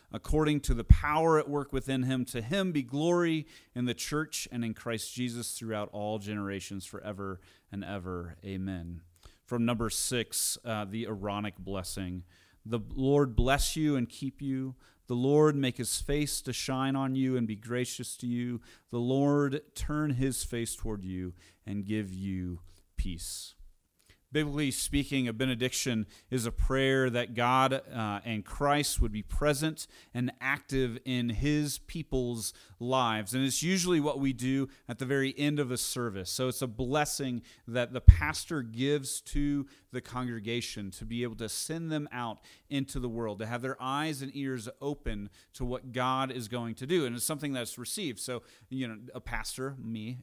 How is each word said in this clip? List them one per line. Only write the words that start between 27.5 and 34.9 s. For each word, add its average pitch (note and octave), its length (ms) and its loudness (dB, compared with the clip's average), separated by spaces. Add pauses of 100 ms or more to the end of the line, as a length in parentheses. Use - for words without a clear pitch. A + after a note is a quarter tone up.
uh, G#2+ 520 -2
and A2 180 -2
Christ C#3+ 560 2
would A2+ 140 2
be G#2+ 80 -4
present D3+ 640 0 (260)
and B2 280 0
active C3 640 -2
in B2 240 0
his C#3+ 480 0
people's B2 760 -4 (260)
lives. A#2+ 560 2
And C3+ 120 2
it's C3 180 0
usually F3 380 4
what C#3+ 180 0
we C3+ 140 2
do C3 340 0 (220)
at A#2 100 -6